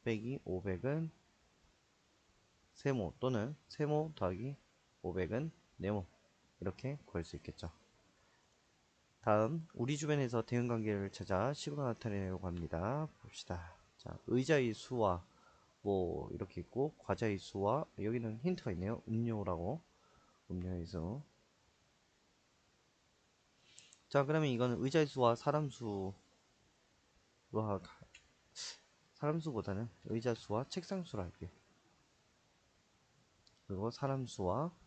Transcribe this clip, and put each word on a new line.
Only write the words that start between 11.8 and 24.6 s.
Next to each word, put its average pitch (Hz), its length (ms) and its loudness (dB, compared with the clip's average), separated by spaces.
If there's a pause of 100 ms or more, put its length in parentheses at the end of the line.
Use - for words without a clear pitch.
나타내려고 98 640 -2
합니다. 87 640 -2 (140)
봅시다. - 520 -10 (220)
자, - 300 -12
의자의 131 480 4
수와 101 500 2 (560)
뭐 92 520 2
이렇게 - 280 -6
있고 135 380 -2
과자의 101 400 0
수와 107 480 0 (120)
여기는 113 440 -2
힌트가 170 300 0
있네요. 92 360 -2
음료라고. 110 720 0 (680)
음료의 90 340 -2
수. 92 380 -4 (3000)
자, 143 160 6
그러면 151 240 4
이거는 120 340 4